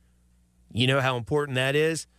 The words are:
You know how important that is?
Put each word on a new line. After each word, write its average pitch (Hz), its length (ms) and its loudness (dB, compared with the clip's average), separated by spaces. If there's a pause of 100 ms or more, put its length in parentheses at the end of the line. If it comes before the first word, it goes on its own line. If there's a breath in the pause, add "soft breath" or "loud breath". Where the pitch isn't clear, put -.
(720)
You 127 160 0
know 135 140 2
how 127 160 0
important 143 380 -2
that 135 200 0
is? 156 320 0 (120)